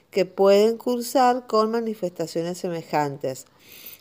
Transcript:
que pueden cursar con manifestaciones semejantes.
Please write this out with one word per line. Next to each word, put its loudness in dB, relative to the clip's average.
que 0
pueden 4
cursar 0
con 2
manifestaciones -4
semejantes. -4